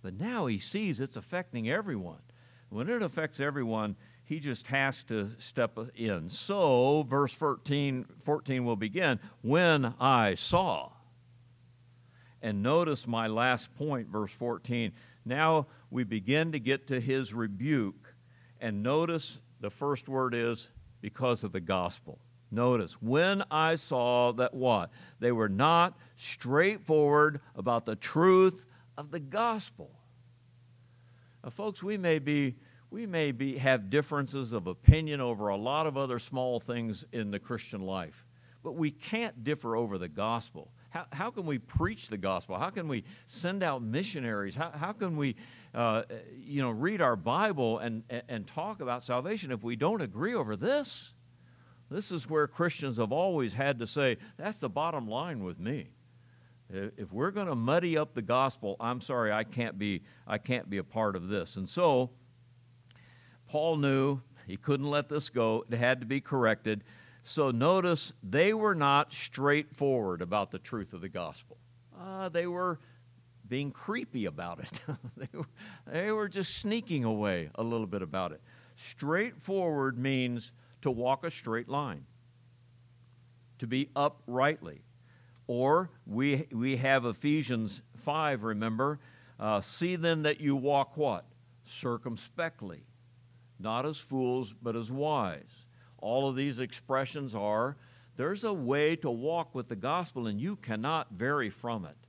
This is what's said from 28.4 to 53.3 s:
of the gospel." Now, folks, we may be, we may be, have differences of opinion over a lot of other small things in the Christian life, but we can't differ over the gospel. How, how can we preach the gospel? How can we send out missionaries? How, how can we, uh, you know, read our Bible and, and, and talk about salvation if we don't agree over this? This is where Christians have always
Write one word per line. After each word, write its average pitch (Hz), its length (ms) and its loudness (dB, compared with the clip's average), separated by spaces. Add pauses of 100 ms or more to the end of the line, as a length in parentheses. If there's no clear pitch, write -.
of 147 140 -12
the 165 100 -6
gospel." 202 760 -4 (1400)
Now, 120 100 -10
folks, 208 300 -6
we 202 160 -2
may 165 220 4
be, 143 380 2 (320)
we 226 160 -8
may 160 260 0
be, 131 280 -2
have 127 300 4
differences 135 600 0
of 98 160 -2
opinion 147 540 6
over 110 260 0
a 98 80 4
lot 139 320 0
of 139 80 0
other 127 240 0
small 127 400 -2
things 117 540 -6
in 110 180 -4
the 101 80 -4
Christian 107 400 -8
life, 92 460 -6 (360)
but 151 120 -8
we 156 180 0
can't 220 500 -6
differ 120 360 -2
over 104 200 -2
the 87 120 -6
gospel. 104 640 -4 (160)
How, 170 240 -10
how 185 160 -4
can 196 160 -8
we 143 140 -2
preach - 480 -2
the 107 100 -6
gospel? 92 400 -2
How 170 140 -4
can 175 160 -6
we 123 160 -2 (240)
send 185 340 -4
out 139 220 0
missionaries? 117 720 -2
How, 160 160 -4
how 156 200 -6
can 190 260 -4
we, 135 180 0 (360)
uh, 117 300 2 (340)
you 139 280 -4
know, 120 80 2
read 170 280 0
our 127 160 6
Bible 127 600 2
and, 113 320 -4
and, 120 180 -6
and 110 200 -6
talk 190 340 -8
about 123 220 -4
salvation 143 480 -2
if 110 100 -4
we 117 140 -4
don't 175 260 2
agree 135 320 -4
over 110 220 -2
this? 254 580 -2 (800)
This 190 200 -6
is 135 160 -6
where 151 200 2
Christians 151 500 -2
have 113 140 2
always 151 420 0